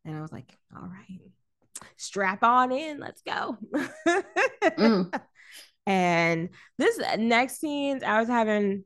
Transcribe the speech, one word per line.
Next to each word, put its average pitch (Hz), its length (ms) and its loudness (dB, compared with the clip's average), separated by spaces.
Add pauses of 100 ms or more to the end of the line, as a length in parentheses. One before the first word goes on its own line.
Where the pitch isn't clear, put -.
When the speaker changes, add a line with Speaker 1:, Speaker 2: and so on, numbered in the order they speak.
Speaker 1:
And 156 140 -10
I 151 40 -8
was 156 120 -12
like, - 200 -18 (220)
"All - 140 -16
right, 190 320 -18 (720)
strap 196 480 -2
on 254 300 4
in. 294 260 -6
Let's - 220 -14
go." - 360 -6 (160)
<laughs> 320 500 0 (540)
Speaker 2:
Mm. 196 360 2 (720)
Speaker 1:
And 170 640 2 (280)
this 415 220 2 (180)
next 233 440 2
scenes 277 420 -4
I 208 160 2
was 233 80 0
having 208 580 0